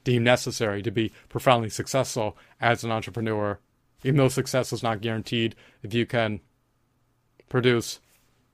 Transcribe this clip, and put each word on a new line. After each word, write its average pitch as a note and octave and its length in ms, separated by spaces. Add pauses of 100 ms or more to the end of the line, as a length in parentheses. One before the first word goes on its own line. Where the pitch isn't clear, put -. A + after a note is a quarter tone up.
deemed B2 220
necessary A#2 560
to G#2 100
be A2 200 (180)
profoundly A#2 400
successful A2+ 680 (240)
as A#2 240
an A#2 80
entrepreneur. A2 680 (440)
Even C3 140
though C3 120
success B2+ 440
is A#2 80
not A2 200
guaranteed, A2+ 540 (280)
if G2+ 100
you A#2 140
can A2 320 (1120)
produce B2 500 (540)